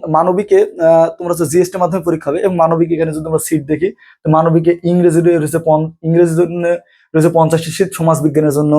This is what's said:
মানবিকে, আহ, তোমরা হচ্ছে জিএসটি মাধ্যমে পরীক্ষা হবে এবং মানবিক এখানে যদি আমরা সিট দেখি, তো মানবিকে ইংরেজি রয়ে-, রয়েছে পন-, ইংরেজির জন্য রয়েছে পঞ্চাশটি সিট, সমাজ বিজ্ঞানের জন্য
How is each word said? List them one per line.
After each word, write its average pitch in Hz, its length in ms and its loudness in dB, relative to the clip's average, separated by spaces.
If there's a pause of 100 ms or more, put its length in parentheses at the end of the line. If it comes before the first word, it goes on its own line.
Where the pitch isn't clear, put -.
মানবিকে, 180 520 0
আহ, 165 480 2
তোমরা 170 240 -8
হচ্ছে 165 140 -2
জিএসটি 180 320 0
মাধ্যমে 175 260 -2
পরীক্ষা 165 260 -4
হবে 147 120 -2
এবং 185 140 -2
মানবিক 165 360 2
এখানে 160 220 -2
যদি 156 120 -8
আমরা 160 140 -2
সিট 156 260 -4
দেখি, 156 240 -2 (360)
তো - 40 -2
মানবিকে 165 420 2 (120)
ইংরেজি 175 380 2
রয়ে-, 170 180 2
রয়েছে 151 200 -4
পন-, 160 320 0 (120)
ইংরেজির 165 320 2
জন্য 170 280 -2 (500)
রয়েছে 160 160 4
পঞ্চাশটি 160 420 0
সিট, 190 220 -2
সমাজ 165 300 0
বিজ্ঞানের 151 300 0
জন্য 151 260 0